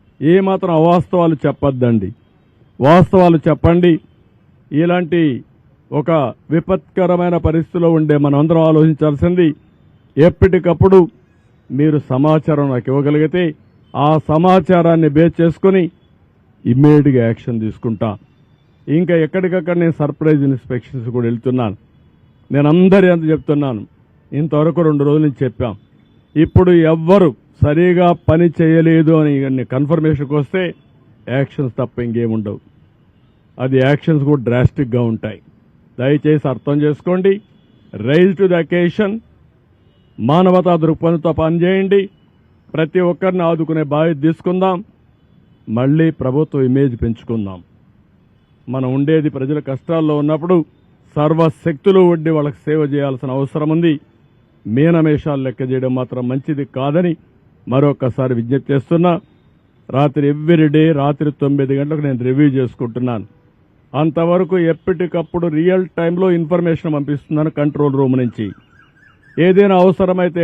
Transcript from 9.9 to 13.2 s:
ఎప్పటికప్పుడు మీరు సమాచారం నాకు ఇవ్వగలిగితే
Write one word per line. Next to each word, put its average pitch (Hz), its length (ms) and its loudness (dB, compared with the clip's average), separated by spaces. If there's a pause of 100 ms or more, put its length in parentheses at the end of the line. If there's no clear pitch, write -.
ఎప్పటికప్పుడు 180 920 4 (640)
మీరు 147 280 0
సమాచారం 143 720 0
నాకు 123 180 -4
ఇవ్వగలిగితే 151 680 0 (400)